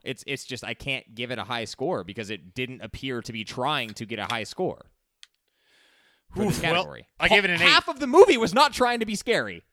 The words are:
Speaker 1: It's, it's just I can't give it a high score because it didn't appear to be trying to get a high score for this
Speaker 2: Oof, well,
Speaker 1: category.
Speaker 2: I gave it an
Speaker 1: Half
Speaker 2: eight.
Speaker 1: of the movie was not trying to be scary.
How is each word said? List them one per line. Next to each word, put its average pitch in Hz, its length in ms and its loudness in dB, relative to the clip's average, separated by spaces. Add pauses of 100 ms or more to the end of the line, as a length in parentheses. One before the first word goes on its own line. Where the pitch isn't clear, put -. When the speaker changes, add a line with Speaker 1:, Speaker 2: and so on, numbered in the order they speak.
Speaker 1:
It's, - 220 -10
it's 139 180 -8
just - 200 -12
I 120 100 -8
can't 131 400 -10
give 120 160 -8
it 120 80 -6
a 98 60 -6
high 117 220 -6
score 135 360 -4
because 95 280 -8
it 92 240 -12
didn't 127 260 -8
appear 127 420 -8
to 117 100 -12
be 110 120 -8
trying 127 500 -4
to 117 120 -12
get 107 120 -8
a 101 60 -4
high 113 200 -4
score - 420 -8 (1500)
for 208 100 -2
this 190 140 0
Speaker 2:
Oof, - 40 -6
well, 165 120 0
Speaker 1:
category. 175 320 -4 (120)
Speaker 2:
I 170 100 2
gave 202 160 4
it 185 60 0
an 170 80 0
Speaker 1:
Half 294 300 6
Speaker 2:
eight. 330 40 -2
Speaker 1:
of 262 80 -8
the 285 60 -4
movie 311 320 8
was 202 160 0
not 277 180 6
trying 240 280 0
to 220 60 -4
be 214 100 -4
scary. 117 460 -2 (100)